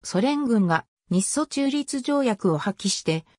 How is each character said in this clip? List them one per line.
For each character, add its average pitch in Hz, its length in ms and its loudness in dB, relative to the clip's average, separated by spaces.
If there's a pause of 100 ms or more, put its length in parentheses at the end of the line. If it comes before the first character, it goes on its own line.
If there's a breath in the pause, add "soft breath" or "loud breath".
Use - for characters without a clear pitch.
ソ - 180 -2
連 285 240 2
軍 220 200 2
が 165 220 0 (240)
日 180 100 4
ソ 302 240 -2
中 277 240 -2
立 277 320 -4
条 285 220 0
約 202 280 0
を 156 60 2
破 196 140 -4
棄 - 180 -4
し - 140 -4
て、 160 220 -2 (120)